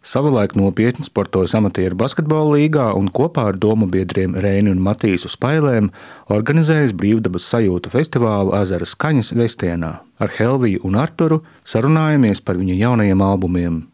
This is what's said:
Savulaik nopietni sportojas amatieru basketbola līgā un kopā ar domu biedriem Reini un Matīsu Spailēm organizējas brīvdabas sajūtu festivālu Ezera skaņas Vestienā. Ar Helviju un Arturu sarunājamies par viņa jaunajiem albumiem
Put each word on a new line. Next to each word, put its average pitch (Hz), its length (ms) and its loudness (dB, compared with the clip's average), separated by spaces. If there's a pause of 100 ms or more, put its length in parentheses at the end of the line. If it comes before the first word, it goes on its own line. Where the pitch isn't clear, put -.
Savulaik 131 500 0
nopietni 107 520 0
sportojas 95 500 -2
amatieru 92 400 0
basketbola 151 640 0
līgā 147 340 2
un 98 160 0
kopā 127 400 0
ar 95 80 -2
domu 107 320 2
biedriem 92 480 -2
Reini 98 340 0
un 92 120 0
Matīsu 101 480 -2
Spailēm 131 580 0 (400)
organizējas 147 640 2
brīvdabas 98 560 -2
sajūtu 95 460 -2
festivālu 117 600 0
Ezera 92 300 -2
skaņas 143 500 -2
Vestienā. 87 600 -2 (180)
Ar - 240 -4
Helviju 117 480 0
un 101 160 0
Arturu 160 400 0 (200)
sarunājamies 143 840 0
par 90 160 -4
viņa 92 180 -2
jaunajiem 104 460 2
albumiem 87 580 0 (100)